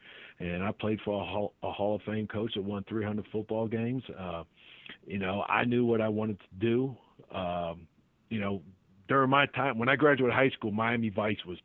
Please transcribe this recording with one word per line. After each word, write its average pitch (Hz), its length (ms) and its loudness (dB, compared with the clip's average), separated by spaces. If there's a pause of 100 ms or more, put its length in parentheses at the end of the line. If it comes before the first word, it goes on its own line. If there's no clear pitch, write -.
(380)
And 87 240 -4
I 104 80 0
played 107 340 -2
for 101 160 0
a 92 40 -4
Hall, 101 280 -4 (120)
a 98 80 -4
Hall 104 240 0
of 104 60 -8
Fame 107 260 -4
coach 113 260 -4
that 101 80 -4
won 101 260 -4
three 107 160 -2
hundred 104 280 -4
football 110 340 -2
games. 117 380 -2 (120)
Uh, 87 280 -8 (600)
you 101 140 -6
know, 95 300 -2
I 113 160 2
knew 120 200 2
what 117 160 4
I 110 80 2
wanted 107 300 -2
to - 80 -20 (140)
do. 117 360 2 (400)
Um, 87 520 -4 (420)
you 113 80 -2
know, 101 240 -2 (460)
during 135 220 4
my 139 160 6
time, 131 320 0
when 117 100 2
I 139 80 6
graduated 135 360 6
high 131 180 4
school, 113 200 -4
Miami 113 380 0
Vice 104 360 -2
was 87 200 -10